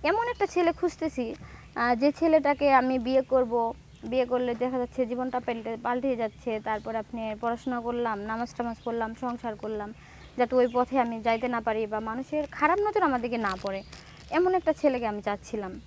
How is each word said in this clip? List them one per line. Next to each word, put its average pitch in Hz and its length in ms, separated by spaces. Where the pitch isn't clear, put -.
এমন 440 240
একটা 466 180
ছেলে 349 260
খুঁজতেছি, - 600
আহ, 240 200
যে 277 180
ছেলেটাকে 285 600
আমি 262 260
বিয়ে 262 240
করব, 240 500
বিয়ে 247 200
করলে 247 300
দেখা 247 240
যাচ্ছে 247 280
জীবনটা 247 340
পাল্টে, 226 420
পাল্টে 247 340
যাচ্ছে। 220 480
তারপর 220 320
আপনি 220 440
পড়াশোনা 240 400
করলাম, 240 400
নামাজ 226 340
টামাজ 233 300
পড়লাম, 226 300
সংসার 240 420
করলাম, 208 360
যাতে 247 180
ওই 254 160
পথে 247 280
আমি 233 200
যাইতে 226 280
না 233 120
পারি 220 260
বা 214 140
মানুষের 262 460
খারাপ 330 320
নজর 415 240
আমার 269 180
দিকে 233 180
না 196 240
পড়ে, 196 200
এমন 359 240
একটা 339 180
ছেলেকে 262 340
আমি 208 160
চাচ্ছিলাম। 208 640